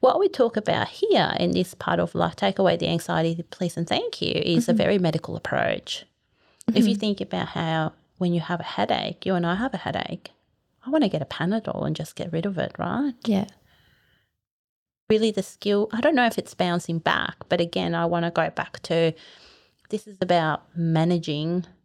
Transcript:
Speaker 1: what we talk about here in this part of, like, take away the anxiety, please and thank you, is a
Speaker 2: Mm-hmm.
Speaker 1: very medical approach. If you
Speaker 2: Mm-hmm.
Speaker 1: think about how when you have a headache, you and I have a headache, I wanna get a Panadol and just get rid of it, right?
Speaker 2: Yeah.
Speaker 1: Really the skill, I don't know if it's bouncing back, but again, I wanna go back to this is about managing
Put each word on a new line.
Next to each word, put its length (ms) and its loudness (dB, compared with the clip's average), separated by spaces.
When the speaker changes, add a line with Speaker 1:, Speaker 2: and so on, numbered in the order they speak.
Speaker 1:
what 180 6
we 120 4
talk 260 2
about 320 0
here 500 2
in 120 2
this 240 0
part 260 0
of, 140 -2
like, 220 0
take 220 -2
away 200 4
the 100 -2
anxiety, 600 0
please 260 -4
and 100 -2
thank 360 -4
you, 100 0
is 340 2
a 60 2
Speaker 2:
Mm-hmm. 60 4
Speaker 1:
very 200 4
medical 380 -2
approach. 720 -4
If 180 4
you 80 4
Speaker 2:
Mm-hmm. 60 -4
Speaker 1:
think 200 -2
about 280 -4
how 440 -2
when 160 0
you 80 2
have 200 -4
a 160 -10
headache, 500 -2
you 80 0
and 100 0
I 120 0
have 180 -4
a 20 -6
headache, 540 -8
I 40 -6
wanna 200 4
get 100 -2
a 60 -4
Panadol 600 -2
and 80 0
just 220 -10
get 160 -8
rid 140 -2
of 100 -4
it, 220 -4
right? 340 -2
Speaker 2:
Yeah. 180 2
Speaker 1:
Really 200 4
the 120 -2
skill, 500 0
I 80 -2
don't 160 4
know 100 4
if 120 0
it's 160 -8
bouncing 440 0
back, 380 0
but 120 2
again, 340 -2
I 120 0
wanna 240 0
go 200 0
back 340 -8
to 280 2
this 180 -8
is 120 -20
about 440 0
managing 880 0